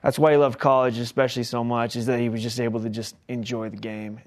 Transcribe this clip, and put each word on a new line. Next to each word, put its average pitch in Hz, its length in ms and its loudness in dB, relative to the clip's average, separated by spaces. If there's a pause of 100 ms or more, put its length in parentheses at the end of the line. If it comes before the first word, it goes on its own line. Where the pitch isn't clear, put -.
that's - 180 0
why 156 120 6
he 147 60 6
loved 139 240 4
college 127 380 4
especially 123 440 0
so 117 220 -2
much, 117 320 -2
is 117 100 -2
that 123 140 0
he 120 80 0
was 110 120 -4
just 117 200 -4
able 117 200 -2
to 113 80 -4
just 110 280 -8 (120)
enjoy 117 400 -6
the 104 80 -12
game. 107 500 -10